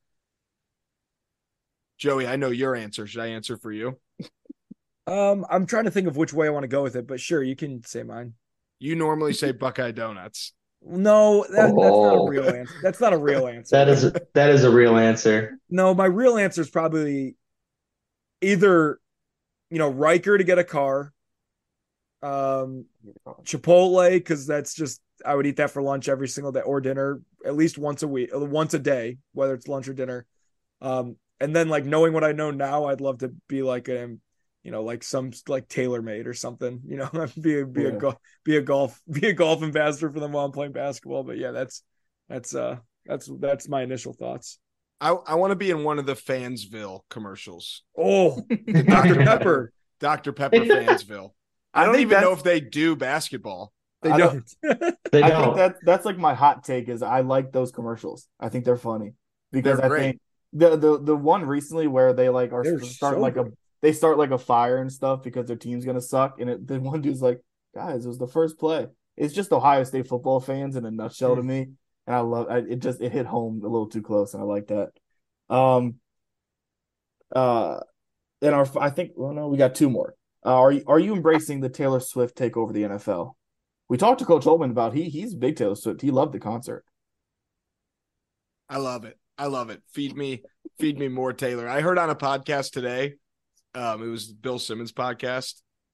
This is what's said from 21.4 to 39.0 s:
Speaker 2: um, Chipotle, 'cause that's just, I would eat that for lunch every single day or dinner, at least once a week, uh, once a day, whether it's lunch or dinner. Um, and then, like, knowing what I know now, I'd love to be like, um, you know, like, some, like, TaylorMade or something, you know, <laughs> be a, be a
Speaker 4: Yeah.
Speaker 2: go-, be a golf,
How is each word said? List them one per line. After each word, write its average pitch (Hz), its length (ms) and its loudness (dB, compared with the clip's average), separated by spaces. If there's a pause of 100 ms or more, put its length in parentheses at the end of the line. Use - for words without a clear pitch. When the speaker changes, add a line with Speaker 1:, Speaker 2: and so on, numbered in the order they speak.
Speaker 2:
um, 135 600 -4 (580)
Chipotle, 180 840 6
'cause 143 220 -4
that's 147 260 -4
just, 147 280 -8 (240)
I 143 100 0
would 139 100 0
eat 143 120 -4
that 147 140 0
for 143 100 -8
lunch 139 280 -4
every 135 180 -2
single 139 240 -10
day 131 100 -4
or 139 200 -2
dinner, 135 400 -4 (240)
at 139 100 -4
least 156 220 0
once 143 260 -6
a 156 40 -4
week, 131 280 -6
uh, 143 40 -4
once 147 340 -2
a 160 60 0
day, 127 380 -4 (160)
whether 135 200 -2
it's 120 140 -12
lunch 135 200 -8
or 135 60 -10
dinner. 123 320 -10 (560)
Um, 127 360 -6 (220)
and 147 160 -2
then, 165 140 2
like, 147 160 -2
knowing 160 280 4
what 156 100 0
I 151 80 4
know 151 200 -4
now, 139 340 -2
I'd 139 160 -4
love 135 180 -4
to 127 100 -6 (180)
be 135 160 -4
like, 123 260 -4
um, 120 300 -8 (440)
you 120 80 -18
know, 110 120 -6
like, 120 200 -10
some, 131 280 -6 (160)
like, 131 200 -6
TaylorMade 117 600 -6
or 123 80 -8
something, 123 500 -10
you 147 120 -10
know, 135 120 -8
<laughs> 160 320 -8
be 151 200 2
a, 139 40 -6
be 135 200 -4
a 135 80 -2
Speaker 4:
Yeah. 104 40 -6
Speaker 2:
go-, 123 220 -4 (240)
be 151 140 2
a 147 40 0
golf, 139 440 -2